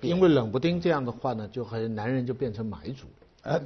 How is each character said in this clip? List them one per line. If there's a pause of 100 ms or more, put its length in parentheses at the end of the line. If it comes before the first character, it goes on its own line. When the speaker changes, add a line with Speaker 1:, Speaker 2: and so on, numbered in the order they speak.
Speaker 1:
别
扭。
Speaker 2:
因
为
冷
不
丁
这
样
的
话
呢，
就
和 (100)
男
人
就
变
成
买
主。 (360)
Speaker 1:
哎，